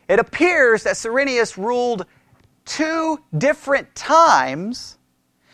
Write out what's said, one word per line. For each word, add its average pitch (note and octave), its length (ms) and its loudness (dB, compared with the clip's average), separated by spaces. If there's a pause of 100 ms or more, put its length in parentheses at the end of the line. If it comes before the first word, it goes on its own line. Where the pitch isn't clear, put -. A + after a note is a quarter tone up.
It G3 100 4
appears C#4 640 2
that - 140 -4
Cyrenius B3 600 -2
ruled A#3 480 -4 (600)
two D#4+ 560 -4 (180)
different C4+ 560 -2
times, G#3 1040 2 (560)